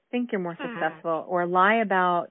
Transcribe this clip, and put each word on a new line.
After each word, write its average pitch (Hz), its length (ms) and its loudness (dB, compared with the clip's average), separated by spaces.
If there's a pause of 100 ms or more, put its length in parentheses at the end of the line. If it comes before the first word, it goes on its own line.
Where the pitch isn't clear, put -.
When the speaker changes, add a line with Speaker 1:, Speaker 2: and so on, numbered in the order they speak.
(100)
Speaker 1:
think 247 220 -4
you're 202 80 -2
more 175 200 -6
Speaker 2:
Hmm. 269 80 -8
Speaker 1:
successful, 165 600 -4
or 175 180 0
lie 185 300 4
about 185 540 2